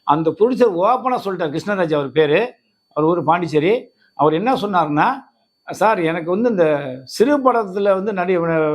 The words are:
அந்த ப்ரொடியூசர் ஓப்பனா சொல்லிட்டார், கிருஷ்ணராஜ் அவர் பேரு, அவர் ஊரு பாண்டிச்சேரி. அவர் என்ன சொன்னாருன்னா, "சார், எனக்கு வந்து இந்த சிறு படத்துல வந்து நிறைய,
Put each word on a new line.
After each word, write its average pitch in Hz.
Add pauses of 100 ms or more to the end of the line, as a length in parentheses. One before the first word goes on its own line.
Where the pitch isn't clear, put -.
அந்த 160
ப்ரொடியூசர் 208
ஓப்பனா 233
சொல்லிட்டார், 175
கிருஷ்ணராஜ் 165
அவர் 143
பேரு, 151 (560)
அவர் 156
ஊரு 170
பாண்டிச்சேரி. 160 (460)
அவர் 151
என்ன 202
சொன்னாருன்னா, 170 (600)
"சார், 190
எனக்கு 165
வந்து 226
இந்த 180 (400)
சிறு 277
படத்துல 208
வந்து 196
நிறைய, 180 (380)